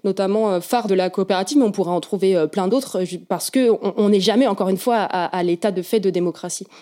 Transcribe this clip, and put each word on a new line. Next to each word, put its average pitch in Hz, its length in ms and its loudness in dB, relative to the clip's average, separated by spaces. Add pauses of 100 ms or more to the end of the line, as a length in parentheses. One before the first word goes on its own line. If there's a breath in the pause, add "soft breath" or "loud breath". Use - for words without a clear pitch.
notamment, 202 460 0
euh, 180 100 0
phares 226 280 -2
de 196 80 2
la 185 140 2
coopérative, 196 500 0
mais 262 40 6
on 208 80 2
pourrait 175 200 -2
en 175 100 0
trouver, 190 340 0
euh, 156 120 2
plein 185 200 -2
d'autres, 202 340 -2
euh, 185 40 -2
ju-, 180 140 -10
parce - 300 -6
que 254 200 2
on, 202 260 0
on 208 140 2
n'est 208 100 6
jamais, 220 280 2
encore 196 200 0
une 190 100 0
fois, 233 200 0
à, 180 280 -2
à 180 180 -2
l'état 175 280 0
de 180 100 -4
fait 220 200 -2
de 190 80 0
démocratie. 175 580 -4 (140 loud breath)